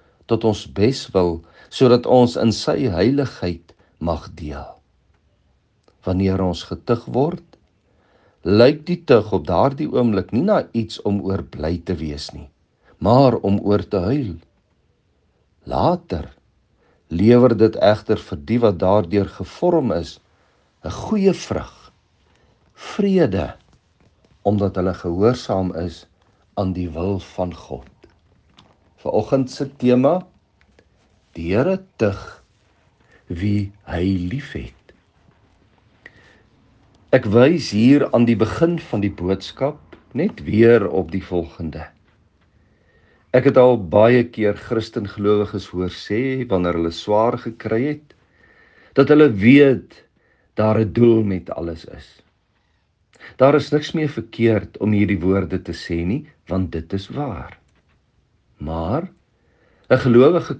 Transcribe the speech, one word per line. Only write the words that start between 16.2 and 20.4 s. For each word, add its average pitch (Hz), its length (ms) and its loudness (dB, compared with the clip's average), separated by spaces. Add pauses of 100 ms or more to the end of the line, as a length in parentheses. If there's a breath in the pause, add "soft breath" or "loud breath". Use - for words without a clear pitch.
lewer 117 480 6
dit 107 240 4
egter 107 400 0
vir - 280 -12
die 117 120 0
wat 101 200 2
daardeur 98 560 0
gevorm 156 580 -2
is, 82 240 -8 (680)